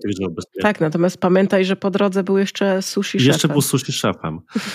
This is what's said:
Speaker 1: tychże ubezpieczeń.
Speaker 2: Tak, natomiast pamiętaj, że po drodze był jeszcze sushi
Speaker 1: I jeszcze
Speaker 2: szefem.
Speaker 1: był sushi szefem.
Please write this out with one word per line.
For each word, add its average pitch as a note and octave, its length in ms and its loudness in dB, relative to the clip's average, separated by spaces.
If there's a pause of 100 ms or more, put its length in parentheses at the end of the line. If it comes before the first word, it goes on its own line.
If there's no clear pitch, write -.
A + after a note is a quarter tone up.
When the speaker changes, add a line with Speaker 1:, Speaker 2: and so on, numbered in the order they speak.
Speaker 1:
tychże F#2+ 240 -4
ubezpieczeń. - 340 -10
Speaker 2:
Tak, G#3 200 0
natomiast E3+ 360 0
pamiętaj, F#3+ 480 2
że F#3 100 0
po G3 160 -4
drodze G3 320 0
był G3 140 0
jeszcze G3 440 0
sushi - 360 -4
Speaker 1:
I B2+ 80 4
jeszcze C#3+ 160 6
Speaker 2:
szefem. C#3 120 2
Speaker 1:
był D3 80 4
sushi C#3 320 -2
szefem. E2 460 -2 (360)